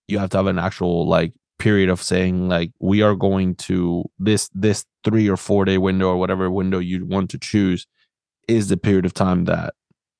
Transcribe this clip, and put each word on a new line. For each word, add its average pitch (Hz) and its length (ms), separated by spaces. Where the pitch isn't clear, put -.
You 101 140
have 95 100
to 101 60
have 95 100
an 90 140
actual, 87 480
like, 85 240
period 101 320
of 87 100
saying, 92 480
like, 85 300
"We 101 240
are 107 140
going 95 400
to, 87 480
this, 104 340
this 101 300
three 110 260
or 92 80
four 101 280
day 95 120
window 95 340
or 90 80
whatever 92 340
window 95 260
you 90 260
want 92 260
to - 80
choose 95 460
is 110 220
the 98 100
period 95 260
of 90 80
time 90 320
that, 85 300